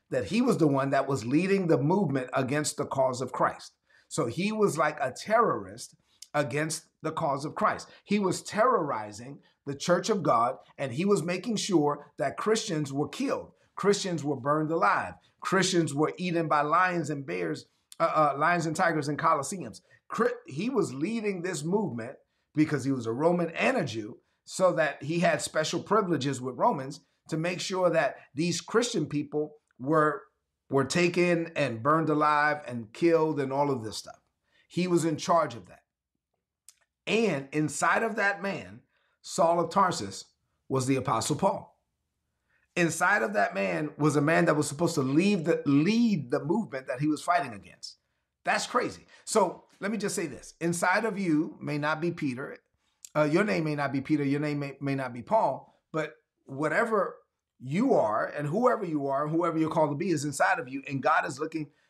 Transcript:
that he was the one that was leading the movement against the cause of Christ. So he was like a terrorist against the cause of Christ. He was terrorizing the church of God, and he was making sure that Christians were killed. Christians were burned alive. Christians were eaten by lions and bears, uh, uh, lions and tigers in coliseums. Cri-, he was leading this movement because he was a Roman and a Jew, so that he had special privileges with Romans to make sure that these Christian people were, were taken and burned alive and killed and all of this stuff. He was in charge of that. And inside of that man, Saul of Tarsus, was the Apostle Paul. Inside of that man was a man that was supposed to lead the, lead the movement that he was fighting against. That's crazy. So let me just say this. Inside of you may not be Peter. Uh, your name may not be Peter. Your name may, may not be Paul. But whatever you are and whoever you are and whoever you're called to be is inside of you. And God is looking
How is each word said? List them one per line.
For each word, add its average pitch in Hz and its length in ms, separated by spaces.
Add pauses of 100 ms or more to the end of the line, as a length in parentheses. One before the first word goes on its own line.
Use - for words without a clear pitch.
that 117 160
he 214 160
was 233 160
the 156 100
one 139 220
that 139 180
was 135 180
leading 185 420
the 156 100
movement 139 560
against 135 440
the 139 80
cause 131 360
of 131 100
Christ. - 420 (340)
So 151 180
he 175 260
was 202 260
like 151 220
a 131 120
terrorist 123 840 (380)
against 147 520 (160)
the 156 100
cause 143 340
of 143 100
Christ. - 340 (140)
He 208 160
was 185 220
terrorizing 139 1000 (260)
the 139 100
church 180 340
of 202 140
God, 123 340 (200)
and 135 140
he 143 140
was 196 180
making 190 340
sure 147 600
that 143 200
Christians 180 540
were 139 160
killed. 139 440 (240)
Christians 185 480
were 143 120
burned 147 360
alive. 165 420 (280)
Christians 175 520
were 147 240
eaten 170 300
by 147 140
lions 170 480
and 139 160
bears, 165 400 (340)
uh, 151 340
uh, 135 40
lions 165 280
and 160 100
tigers 160 320
in 147 80
coliseums. 156 680 (260)
Cri-, 240 240 (160)
he 170 220
was 180 240
leading 202 480
this 165 220
movement 147 540 (380)
because 151 280
he 135 80
was 127 140
a 113 60
Roman 165 400
and 226 260
a 196 60
Jew, 110 340 (280)
so 180 280
that 151 300
he 160 160
had 170 220
special 156 400
privileges 147 600
with 123 160
Romans 156 440 (260)
to 160 100
make 170 220
sure 185 300
that 160 280 (160)
these 170 280
Christian 226 440
people 147 520 (220)
were, 151 440 (460)
were 135 160
taken 175 680
and 120 280
burned 151 260
alive 151 580
and 117 240
killed 160 480
and 135 140
all 143 160
of 123 140
this 104 140
stuff. - 220 (480)
He 180 200
was 170 180
in 165 120
charge 156 380
of 107 120
that. - 160 (1200)
And 175 460
inside 170 520
of 220 120
that 202 260
man, 131 400 (400)
Saul 170 380
of 170 120
Tarsus, 170 540 (420)
was 131 180
the 135 100
Apostle 127 400
Paul. - 400 (1000)
Inside 180 480
of 208 100
that 202 200
man 180 440
was 143 180
a 147 60
man 165 240
that 160 100
was 151 120
supposed 160 280
to 147 60
lead 160 440
the, 160 200
lead 160 680
the 139 120
movement 139 440
that 127 120
he 147 80
was 151 140
fighting 170 320
against. - 440 (480)
That's 202 220
crazy. - 380 (200)
So 190 380 (160)
let 190 120
me 226 60
just 202 180
say 175 120
this. - 340
Inside 180 440
of 202 140
you 160 400
may 147 180
not 151 220
be 170 120
Peter. 147 460 (580)
Uh, 151 80
your 156 200
name 185 200
may 151 120
not 139 160
be 135 100
Peter. 143 220
Your 139 160
name 147 200
may, 139 200
may 139 160
not 131 180
be 123 100
Paul. 190 500 (180)
But 156 220 (320)
whatever 165 680 (440)
you 185 360
are 120 320
and 147 200
whoever 220 380
you 147 220
are 139 180
and 156 100
whoever 165 220
you're 156 140
called 156 180
to 147 80
be 185 140
is 143 120
inside 180 360
of 131 100
you. 135 180
And 139 140
God 165 240
is 139 140
looking 156 320 (180)